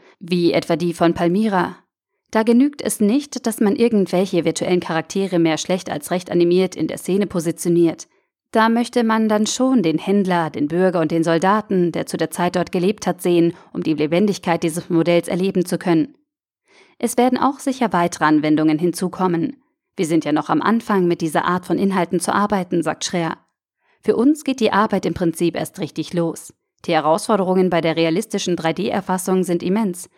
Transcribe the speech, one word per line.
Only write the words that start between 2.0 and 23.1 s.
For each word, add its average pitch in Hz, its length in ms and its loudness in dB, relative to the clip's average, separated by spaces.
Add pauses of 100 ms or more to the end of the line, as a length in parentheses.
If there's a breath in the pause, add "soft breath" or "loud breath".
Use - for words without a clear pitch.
Da 220 120 2
genügt 240 380 2
es - 200 -4
nicht, 247 440 0
dass 220 140 -4
man 208 160 2
irgendwelche 190 680 0
virtuellen 175 340 0
Charaktere 180 580 -2
mehr 160 200 2
schlecht 185 320 -4
als - 220 -8
recht 180 200 -4
animiert 180 440 2
in - 120 -4
der - 100 -8
Szene 196 300 -2
positioniert. 170 800 0 (440)
Da 226 180 4
möchte 233 340 0
man 220 260 2
dann 208 180 2
schon 262 360 2
den 160 140 2
Händler, 180 520 0
den 147 180 -4
Bürger 180 340 2
und 156 100 0
den 165 120 2
Soldaten, 180 680 2
der 165 140 -4
zu - 120 -6
der 160 140 -4
Zeit 175 240 -2
dort 175 160 -2
gelebt 190 340 -2
hat, 180 160 -4
sehen, 170 320 2 (200 loud breath)
um 175 100 -6
die 156 100 0
Lebendigkeit 170 720 0
dieses 165 260 -4
Modells 170 380 2
erleben 180 380 -2
zu 175 120 -4
können. 165 380 0 (840 soft breath)
Es - 200 -4
werden 247 200 4
auch 277 220 -2
sicher 247 320 -2
weitere 175 340 0
Anwendungen 156 540 2
hinzukommen. 175 800 -2 (360)
Wir 190 80 -2
sind 156 200 0
ja 147 60 -4
noch 151 180 0
am - 120 0
Anfang, 208 460 0
mit 170 140 -2
dieser 160 240 -2
Art 180 200 -2
von 175 120 -2
Inhalten 185 420 0
zu 190 140 -2
arbeiten, 190 500 0
sagt 156 200 -6
Schreer. 170 340 -4 (640)